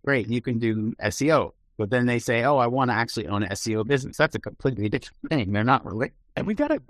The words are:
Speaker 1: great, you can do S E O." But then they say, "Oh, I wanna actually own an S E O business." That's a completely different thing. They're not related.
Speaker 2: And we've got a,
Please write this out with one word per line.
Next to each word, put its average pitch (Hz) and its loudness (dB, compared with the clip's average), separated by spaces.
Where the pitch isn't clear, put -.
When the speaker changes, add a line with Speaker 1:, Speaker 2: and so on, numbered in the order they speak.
Speaker 1:
great, 131 0
you 117 -2
can 117 -2
do 110 0
S 107 -2
E 147 4
O." 127 2
But 104 -2
then 123 4
they 120 2
say, 117 0
"Oh, 143 4
I 123 4
wanna 127 2
actually 110 -2
own 101 0
an 92 -4
S - -6
E 110 0
O 110 2
business." 131 0
That's 156 2
a 101 -6
completely 107 -2
different - -4
thing. 113 0
They're 104 2
not 127 4
related. 110 -6
Speaker 2:
And 131 -2
we've 208 -2
got 294 2
a, 302 0